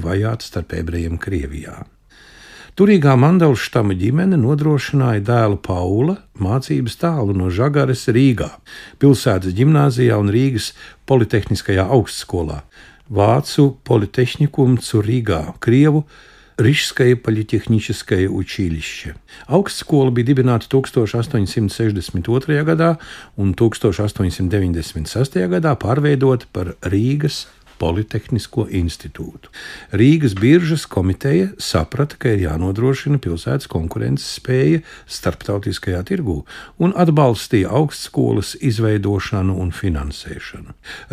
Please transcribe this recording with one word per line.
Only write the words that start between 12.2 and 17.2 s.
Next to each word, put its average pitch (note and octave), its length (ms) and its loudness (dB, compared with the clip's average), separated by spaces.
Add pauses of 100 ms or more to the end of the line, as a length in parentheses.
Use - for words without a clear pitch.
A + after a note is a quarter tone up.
vācu B2+ 720 2 (100)
Politehnikum B2+ 960 2
zu - 180 -2
Rīgā, G#2 640 -2
krievu D3 400 4 (560)
Rižskaja B2+ 640 2